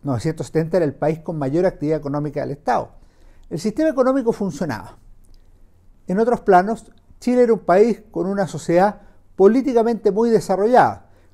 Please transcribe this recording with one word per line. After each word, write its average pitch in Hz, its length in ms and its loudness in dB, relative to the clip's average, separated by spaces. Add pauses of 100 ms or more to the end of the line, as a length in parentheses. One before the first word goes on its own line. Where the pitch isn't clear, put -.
novecientos 147 440 -6
setenta 165 320 -2
era 165 80 2
el 135 80 -4
país 156 260 -4
con 165 180 -10
mayor 147 280 -2
actividad 156 320 -2
económica 147 420 -6
del 131 120 -6
Estado. 175 400 -4 (580)
El 170 80 -8
sistema 302 320 -2
económico 254 420 0
funcionaba. 143 640 -8 (1080)
En 185 120 -4
otros 233 220 0
planos, 196 500 2 (300)
Chile 247 220 2
era 226 100 4
un 208 80 0
país 202 500 2
con 170 160 -6
una 196 200 -4
sociedad 175 560 0 (340)
políticamente 226 760 2
muy 226 180 0
desarrollada, 190 800 2 (240)